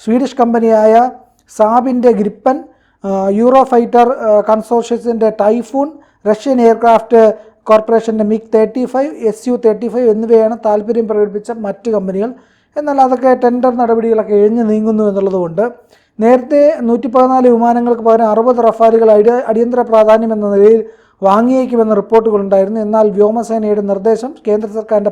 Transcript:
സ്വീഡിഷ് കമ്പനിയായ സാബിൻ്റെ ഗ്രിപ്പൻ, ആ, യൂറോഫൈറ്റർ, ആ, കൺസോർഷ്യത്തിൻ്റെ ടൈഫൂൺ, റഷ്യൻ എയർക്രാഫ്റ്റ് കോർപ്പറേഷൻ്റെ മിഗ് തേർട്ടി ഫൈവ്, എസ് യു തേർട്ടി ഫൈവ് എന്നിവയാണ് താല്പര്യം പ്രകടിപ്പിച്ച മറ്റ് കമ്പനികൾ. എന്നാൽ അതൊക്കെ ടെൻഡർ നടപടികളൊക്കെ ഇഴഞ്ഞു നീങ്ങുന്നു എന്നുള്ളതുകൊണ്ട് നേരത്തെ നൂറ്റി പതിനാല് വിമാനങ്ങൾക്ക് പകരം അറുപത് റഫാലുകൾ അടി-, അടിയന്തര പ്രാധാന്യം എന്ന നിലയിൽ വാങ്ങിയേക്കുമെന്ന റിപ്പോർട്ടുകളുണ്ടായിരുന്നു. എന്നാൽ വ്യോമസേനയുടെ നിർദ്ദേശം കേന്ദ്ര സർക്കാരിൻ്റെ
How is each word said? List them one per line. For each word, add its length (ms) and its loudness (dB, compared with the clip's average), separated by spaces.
സ്വീഡിഷ് 360 -2
കമ്പനിയായ 680 2
സാബിൻ്റെ 560 0
ഗ്രിപ്പൻ, 520 -4
ആ, 240 -4
യൂറോഫൈറ്റർ, 840 2
ആ, 280 0
കൺസോർഷ്യത്തിൻ്റെ 880 -2
ടൈഫൂൺ, 640 -2
റഷ്യൻ 300 -2
എയർക്രാഫ്റ്റ് 760 2
കോർപ്പറേഷൻ്റെ 640 0
മിഗ് 300 -4
തേർട്ടി 300 0
ഫൈവ്, 320 -4
എസ് 320 -6
യു 80 -2
തേർട്ടി 320 -2
ഫൈവ് 220 0
എന്നിവയാണ് 560 0
താല്പര്യം 420 -2
പ്രകടിപ്പിച്ച 420 -4
മറ്റ് 400 -8
കമ്പനികൾ. 420 -4
എന്നാൽ 240 -2
അതൊക്കെ 340 2
ടെൻഡർ 400 0
നടപടികളൊക്കെ 600 -2
ഇഴഞ്ഞു 280 2
നീങ്ങുന്നു 460 -2
എന്നുള്ളതുകൊണ്ട് 640 -4
നേരത്തെ 600 2
നൂറ്റി 280 -2
പതിനാല് 400 2
വിമാനങ്ങൾക്ക് 540 0
പകരം 280 2
അറുപത് 260 0
റഫാലുകൾ 540 2
അടി-, 360 2
അടിയന്തര 360 -2
പ്രാധാന്യം 500 2
എന്ന 180 -4
നിലയിൽ 340 4
വാങ്ങിയേക്കുമെന്ന 720 0
റിപ്പോർട്ടുകളുണ്ടായിരുന്നു. 840 0
എന്നാൽ 300 0
വ്യോമസേനയുടെ 720 -2
നിർദ്ദേശം 540 -2
കേന്ദ്ര 220 -2
സർക്കാരിൻ്റെ 440 -4